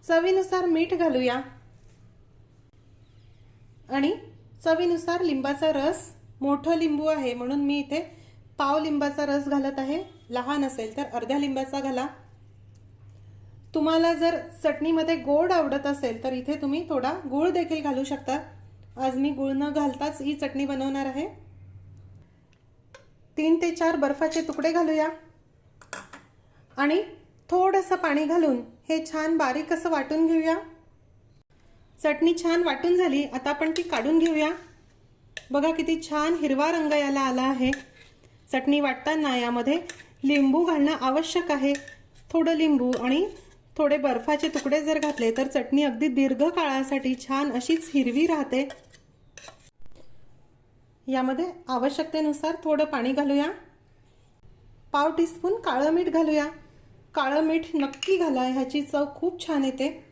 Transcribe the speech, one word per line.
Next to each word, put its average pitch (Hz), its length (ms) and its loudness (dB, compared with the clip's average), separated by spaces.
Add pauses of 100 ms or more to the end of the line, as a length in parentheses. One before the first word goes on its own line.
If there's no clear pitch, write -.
चवीनुसार 370 640 2
मीठ 339 260 2
घालूया 262 480 2 (2500)
आणि 277 240 2 (500)
चवीनुसार 339 580 2
लिंबाचा 285 520 0
रस. 285 360 -2 (320)
मोठं 285 360 0
लिंबू 302 300 0
आहे 277 260 0
म्हणून 247 280 -2
मी 285 180 0
इथे 294 280 -4 (520)
पाव 294 200 2
लिंबाचा 294 480 0
रस 285 200 0
घालत 277 320 0
आहे, 294 240 -2 (260)
लहान 262 360 -2
असेल 233 320 -6
तर 285 100 -4
अर्ध्या 240 320 -2
लिंबाचा 269 400 -2
घाला. 262 280 -4 (1700)
तुम्हाला 330 400 2
जर 330 220 2 (280)
चटणीमध्ये 320 540 2
गोड 285 340 2
आवडत 285 360 0
असेल 262 360 -4
तर 262 100 -2
इथे 254 280 -4
तुम्ही 285 280 -2
थोडा 269 240 -2 (120)
गूळ 285 260 0
देखील 330 300 -2
घालू 269 220 -2
शकता. 277 340 -4 (600)
आज 254 200 -2
मी 277 140 2
गूळ 269 220 -2
न 285 160 0
घालताच 294 520 -2
ही 285 140 -2
चटणी 277 300 -4
बनवणार 269 400 -2
आहे. 269 200 -4 (2000)
तीन 320 240 4
ते 339 100 0
चार 330 240 0
बर्फाचे 311 520 0
तुकडे 302 240 0
घालूया 311 380 2 (1700)
आणि 294 240 2 (480)
थोडंसं 370 460 2
पाणी 311 300 0
घालून 294 360 2 (280)
हे 320 160 0
छान 311 320 -2
बारीक 302 360 0
असं 339 160 -2
वाटून 311 380 0
घेऊया. 320 280 2 (1400)
चटणी 311 380 2
छान 339 260 2
वाटून 339 340 2
झाली, 294 280 2
आता 254 240 -4
आपण 311 220 0
ती 339 120 0
काढून 302 360 2
घेऊया. 320 320 2 (1000)
बघा, 285 200 2
किती 320 320 -2
छान 302 320 0
हिरवा 294 360 0
रंग 311 220 0
याला 277 280 0
आला 254 220 0
आहे. 262 280 2 (760)
चटणी 269 320 2
वाटताना 285 580 0
यामध्ये 240 420 0 (440)
लिंबू 285 420 4
घालणं 302 360 2
आवश्यक 320 500 0
आहे. 277 220 2 (560)
थोडं 330 260 4
लिंबू 294 400 4
आणि 262 300 2 (520)
थोडे 294 200 4
बर्फाचे 285 520 0
तुकडे 294 320 0
जर 302 180 0
घातले 285 380 0
तर 262 100 0
चटणी 277 360 0
अगदी 262 240 0
दीर्घ 262 360 2
काळासाठी 269 720 0 (140)
छान 269 240 -2
अशीच 320 420 -2
हिरवी 269 340 2
राहते. 285 400 0 (2500)
यामध्ये 262 380 0 (220)
आवश्यकतेनुसार 302 960 -2
थोडं 302 220 2
पाणी 269 260 -2
घालूया. 285 380 2 (1400)
पाव 302 220 2
टीस्पून 339 460 0
काळं 277 280 0
मीठ 339 200 2
घालूया. 302 360 2 (680)
काळं 294 260 0
मीठ 320 240 0 (100)
नक्की 285 420 0
घाला, 294 260 0
ह्याची 262 380 -2
चव 285 240 -2 (100)
खूप 349 320 -4
छान 294 160 0
येते. 262 260 0 (220)